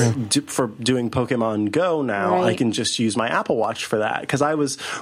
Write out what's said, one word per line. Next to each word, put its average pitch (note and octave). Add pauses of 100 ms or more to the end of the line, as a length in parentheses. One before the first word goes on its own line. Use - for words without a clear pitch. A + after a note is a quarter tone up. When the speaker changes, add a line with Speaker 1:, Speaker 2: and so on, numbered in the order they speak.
(300)
Speaker 1:
d-, C#3+
for C#3
doing A#2
Pokemon A2+
Go D#3+
now. G2+
I F3+
Speaker 2:
Right. -
Speaker 1:
can A#2
just A2+
use A2+
my A2+
Apple D#3+
Watch A2
for -
that, G#2+
'cause C3+
I D3+
was C#3+ (240)